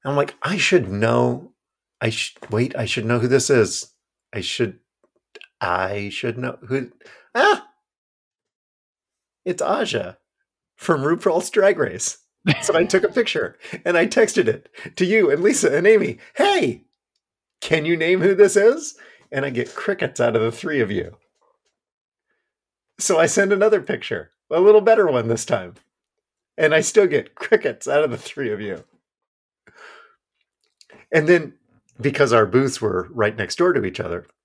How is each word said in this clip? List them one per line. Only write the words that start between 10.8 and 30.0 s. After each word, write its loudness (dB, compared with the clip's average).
RuPaul's -2
Drag 2
Race. -6
So -2
I 4
took 0
a -2
picture -4
and 0
I 2
texted 0
it -6
to 0
you 2
and 0
Lisa 2
and 2
Amy. 2
"Hey, 0
can 0
you 0
name 0
who 2
this 6
is?" 2
And -4
I -4
get -6
crickets -6
out 2
of 2
the -2
three -4
of 0
you. -8
So 0
I 4
send 0
another 2
picture, -8
a 2
little 8
better 4
one 0
this -2
time. -6
And 2
I 4
still 4
get -2
crickets -2
out 2
of 0
the -6
three -8
of -6
you. -10